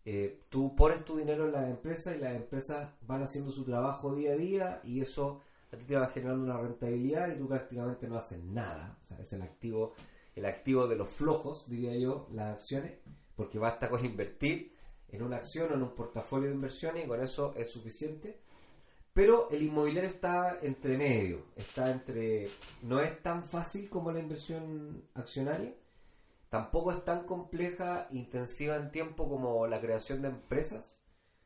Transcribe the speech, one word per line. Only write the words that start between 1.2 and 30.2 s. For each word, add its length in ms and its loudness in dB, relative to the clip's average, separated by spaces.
en 60 2
las 180 0
empresas 460 -4
y 40 -4
las 160 -2
empresas 580 -6
van 180 -2
haciendo 280 -4
su 140 -6
trabajo 500 0
día 160 2
a 60 4
día 460 0
y 180 -2
eso 400 -2
a 60 -12
ti 80 -14
te 100 2
va 120 4
generando 380 -2
una 140 0
rentabilidad 760 0
y 40 -6
tú 100 -4
prácticamente 600 -2
no 100 -4
haces 260 -8
nada. 600 -6
O 20 -20
sea, 140 -14
es 140 -10
el 80 -6
activo, 520 -2
el 120 -4
activo 420 4
de 80 4
los 140 -2
flojos, 600 0
diría 300 -2
yo, 320 0
las 220 -4
acciones, 400 -6
porque 240 -4
basta 300 2
con 160 0
invertir 640 0
en 140 -6
una 120 -2
acción 360 -2
o 40 2
en 80 2
un 100 -4
portafolio 540 -2
de 80 0
inversiones 480 -4
y 40 -6
con 140 0
eso 340 -2
es 140 -4
suficiente. 720 -8
Pero 380 10
el 100 2
inmobiliario 480 4
está 520 2
entre 360 0
medio, 500 2
está 340 0
entre, 560 0
no 180 2
es 200 -2
tan 220 -2
fácil 460 -6
como 240 -2
la 80 -2
inversión 800 -8
accionaria, 600 -4
tampoco 460 0
es 100 -6
tan 220 0
compleja, 880 -2
intensiva 640 -2
en 140 -4
tiempo 380 -2
como 380 2
la 140 0
creación 400 0